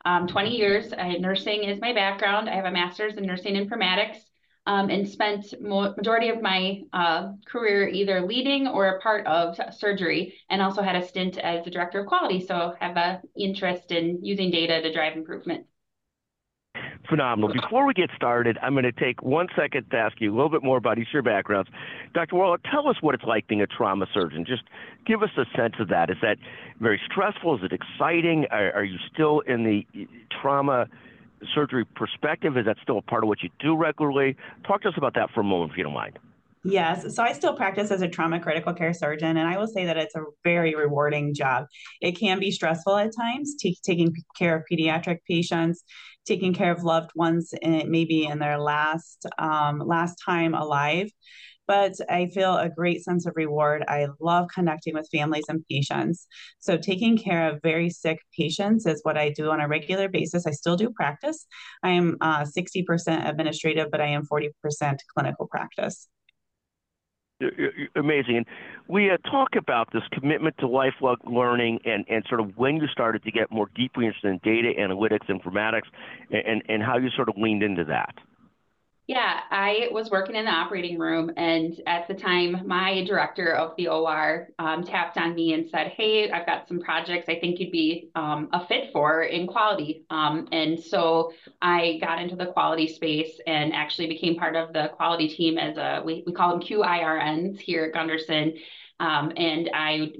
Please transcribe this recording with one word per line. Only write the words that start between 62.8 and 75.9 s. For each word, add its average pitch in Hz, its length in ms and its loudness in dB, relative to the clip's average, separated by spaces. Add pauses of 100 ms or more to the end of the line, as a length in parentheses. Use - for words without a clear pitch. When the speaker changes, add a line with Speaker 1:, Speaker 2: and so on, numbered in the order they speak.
Speaker 3:
percent 170 460 0
administrative, 156 600 0
but 156 100 2
I 147 80 2
am 147 160 0
forty 147 260 0 (100)
percent 143 420 -2 (120)
clinical 139 320 -2
practice. - 640 -6 (1300)
Speaker 2:
You're, 135 200 -2
you're 143 380 -4
amazing. 139 420 2
And 117 80 -2 (420)
we, 196 220 4
uh, 180 60 2 (140)
talk 269 260 2
about 120 360 0
this 113 100 0 (100)
commitment 147 460 0
to 135 100 -2
lifelong 131 560 2
learning 120 600 2
and, 104 240 0
and 110 200 0
sort 120 120 0
of 98 160 -4
when 135 200 2
you 151 120 0
started 113 340 0
to 110 80 -8
get 107 200 0
more 107 240 -2
deeply 123 320 0
interested 104 220 -2
in 92 160 0
data 113 340 2
analytics, 101 500 0
informatics, 107 600 -2 (420)